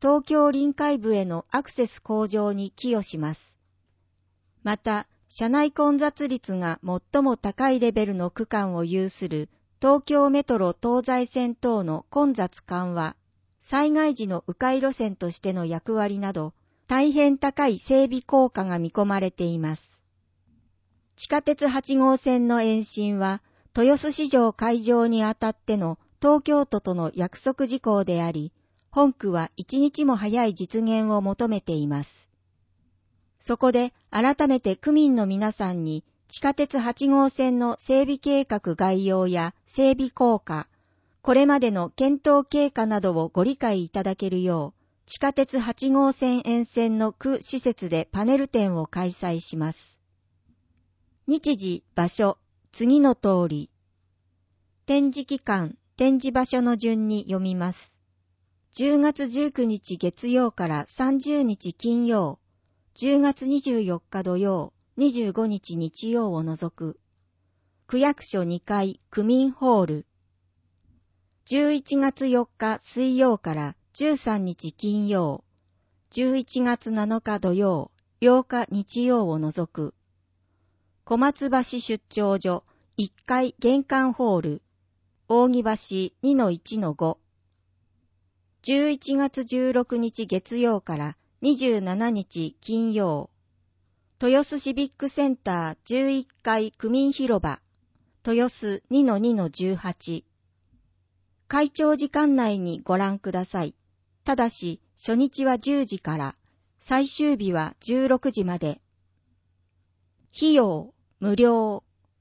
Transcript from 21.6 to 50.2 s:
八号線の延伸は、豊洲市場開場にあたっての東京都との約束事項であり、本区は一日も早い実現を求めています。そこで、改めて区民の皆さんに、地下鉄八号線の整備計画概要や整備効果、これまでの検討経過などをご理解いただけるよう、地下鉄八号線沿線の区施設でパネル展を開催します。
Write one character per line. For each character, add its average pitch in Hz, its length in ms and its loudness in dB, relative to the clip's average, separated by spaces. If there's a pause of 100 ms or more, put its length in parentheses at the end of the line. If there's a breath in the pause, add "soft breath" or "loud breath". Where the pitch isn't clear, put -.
八 269 300 0
号 262 200 4
線 254 300 2
の 233 160 2
延 220 220 0
伸 208 340 -4
は、 190 240 -2 (340)
豊 262 220 6
洲 302 140 -2
市 302 160 -2
場 240 240 4
開 233 280 -2
場 233 280 2
に 226 160 0
あ 214 100 -2
た 220 160 -4
っ 220 60 -6
て - 200 -4
の 165 220 -4 (240)
東 294 180 6
京 285 260 2
都 208 140 -2
と 185 140 -4
の 170 200 -2
約 180 240 -4
束 262 280 -2
事 247 140 -4
項 202 240 0
で 175 180 -2
あ 170 80 -2
り、 156 220 -8 (380)
本 277 220 4
区 202 200 -4
は 165 240 -2
一 - 240 -4
日 294 240 0
も 269 100 4
早 214 300 0
い 208 100 0
実 185 280 -4
現 220 280 0
を 208 100 2
求 196 280 -2
め 214 120 -2
て - 120 -6
い 151 160 -2
ま 143 160 -2
す。 - 220 -20 (1120)
そ - 180 -4
こ 254 140 4
で、 247 220 0 (180)
改 277 380 2
め 262 100 4
て 196 160 0
区 - 160 -2
民 294 240 6
の 226 100 2
皆 196 280 -2
さ 196 180 -4
ん 175 140 -4
に、 156 180 -4 (240)
地 - 140 -14
下 277 120 2
鉄 285 260 -2
八 240 280 -2
号 277 220 4
線 254 320 0
の 240 180 -2
整 269 240 2
備 277 160 0
計 277 260 2
画 202 300 -4
概 190 320 0
要 185 220 2
や 175 260 -2 (140)
整 269 240 4
備 262 180 -2
効 233 300 2
果、 151 260 -8 (560)
こ 262 100 2
れ 269 140 6
ま 285 140 4
で 240 100 2
の 180 200 -2
検 277 300 0
討 285 240 4
経 285 280 0
過 220 140 -2
な 214 140 0
ど 185 120 0
を 160 160 0
ご 185 160 2
理 269 120 -2
解 202 280 -2
い 170 40 -12
た 196 140 -4
だ 190 140 -2
け 190 140 -4
る 185 120 -2
よ 170 340 -2
う、 - 320 -20
地 - 100 -10
下 277 140 0
鉄 269 280 0
八 240 300 -4
号 269 200 4
線 247 340 -2
沿 233 200 0
線 226 340 -2
の 220 140 0
区 - 280 -4
施 - 200 -6
設 226 280 -2
で 160 220 -2
パ 202 140 -4
ネ 254 120 4
ル 277 120 0
展 196 300 0
を 160 100 -4
開 180 220 -4
催 175 280 -6
し - 180 -10
ま 156 140 -4
す。 - 300 -18 (1300)